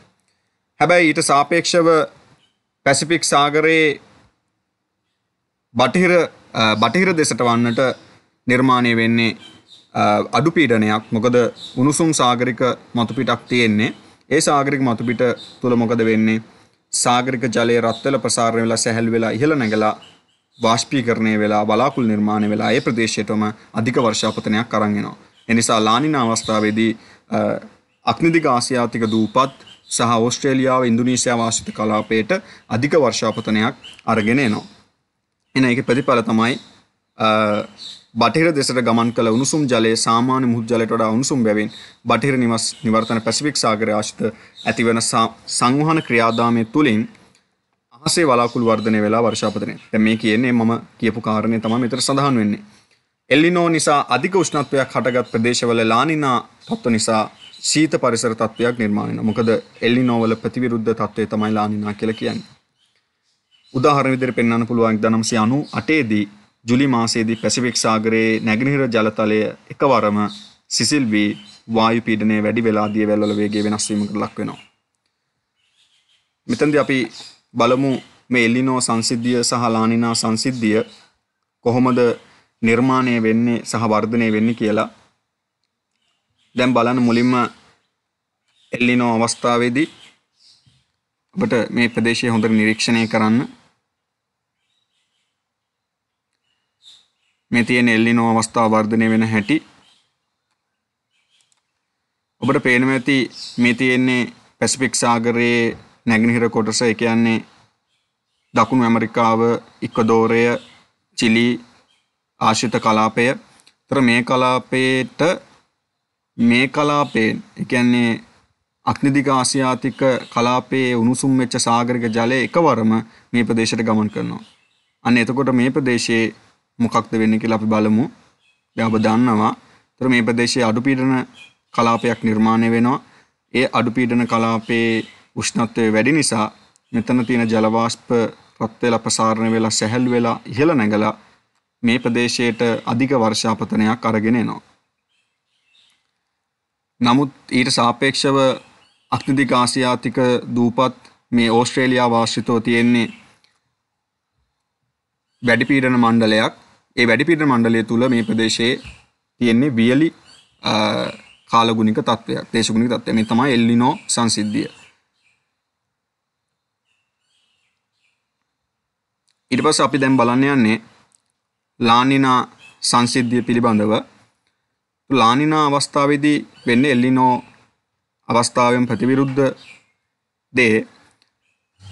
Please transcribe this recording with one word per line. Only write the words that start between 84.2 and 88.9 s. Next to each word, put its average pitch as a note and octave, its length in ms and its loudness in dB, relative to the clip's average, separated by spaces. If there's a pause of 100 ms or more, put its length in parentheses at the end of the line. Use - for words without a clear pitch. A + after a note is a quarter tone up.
වෙන්නේ A2+ 280 0
කියලා. G#2+ 300 -2 (1700)
දැන් B2 180 2
බලන්න B2 280 2
මුලින්ම A#2+ 320 2 (1400)
එල්නිනෝ B2 420 0